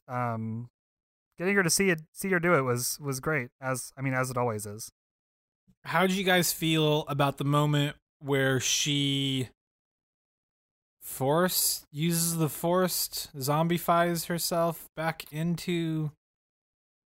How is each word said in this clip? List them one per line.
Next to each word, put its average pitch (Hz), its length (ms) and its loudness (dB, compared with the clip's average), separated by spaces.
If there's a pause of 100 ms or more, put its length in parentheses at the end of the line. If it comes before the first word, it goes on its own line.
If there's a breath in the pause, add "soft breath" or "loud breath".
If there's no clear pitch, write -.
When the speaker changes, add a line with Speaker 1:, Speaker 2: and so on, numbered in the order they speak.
Speaker 1:
um, 117 600 -6 (720)
getting 185 160 0
her 196 80 4
to 180 80 2
see 196 180 2
it, 165 120 0 (100)
see - 180 -6
her 180 100 2
do 175 140 4
it 135 80 6
was, 123 400 -2
was 135 180 -4
great, 139 280 -2 (120)
as, 131 380 -4
I 135 40 -8
mean, 135 120 -2
as 131 160 0
it 127 80 -4
always 110 300 -2
is. 104 240 -14 (920)
Speaker 2:
How 165 220 2
did 185 80 2
you 196 80 -2
guys 180 300 4
feel 156 560 2
about 139 300 0
the 147 40 -4
moment 147 540 2 (220)
where 135 420 2
she 139 880 0 (1500)
force, - 880 0
uses 165 460 0
the 160 100 2
Force, - 880 -2
zombifies 170 920 0
herself 170 680 -2
back 156 340 -4
into 160 840 -2 (1040)